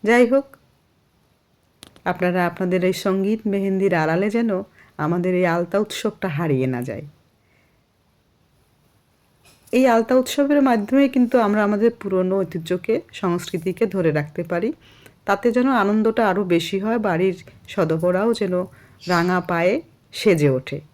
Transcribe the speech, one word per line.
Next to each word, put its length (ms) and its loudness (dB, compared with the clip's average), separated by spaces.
যাই 220 6
হোক, 180 2
আপনারা 420 0
আপনাদের 380 -2
এই 80 2
সঙ্গীত 540 -2
মেহেন্দির 480 0
আড়ালে 360 0
যেন 200 0
আমাদের 380 -2
এই 120 2
আলতা 320 0
উৎসবটা 500 -4
হারিয়ে 380 -2
না 160 -4
যায়। 220 -10
এই 140 4
আলতা 280 2
উৎসবের 480 2
মাধ্যমে 460 2
কিন্তু 300 2
আমরা 260 2
আমাদের 260 2
পুরনো 380 -2
ঐতিহ্যকে, 600 -4
সংস্কৃতিকে 760 -4
ধরে 260 0
রাখতে 300 -4
পারি। 300 -4
তাতে 280 0
যেন 160 2
আনন্দটা 600 2
আরও 160 0
বেশি 340 0
হয়, 200 -2
বাড়ির 380 0
সদবরাও 680 0
যেন 200 -2
রাঙা 320 2
পায়ে 420 0
সেজে 380 2
ওঠে। 300 -4